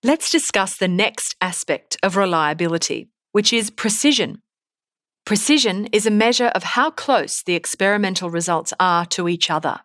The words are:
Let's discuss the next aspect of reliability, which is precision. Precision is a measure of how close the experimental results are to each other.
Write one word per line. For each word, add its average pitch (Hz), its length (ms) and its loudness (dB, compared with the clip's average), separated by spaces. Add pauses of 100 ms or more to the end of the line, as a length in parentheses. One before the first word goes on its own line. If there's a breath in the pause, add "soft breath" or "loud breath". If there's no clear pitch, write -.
Let's 302 300 0
discuss 202 460 0
the 185 100 0
next - 540 -2
aspect - 600 -4
of 190 140 0
reliability, 165 920 0 (240)
which 208 180 2
is 226 180 0
precision. 233 720 0 (840)
Precision 214 640 0
is 208 180 0
a 220 60 2
measure 233 440 4
of - 80 -2
how 277 260 0
close - 540 -2
the 180 100 -2
experimental 190 760 0
results 170 500 -2
are 175 280 2
to 175 200 -4
each 175 240 -2
other. 156 340 -2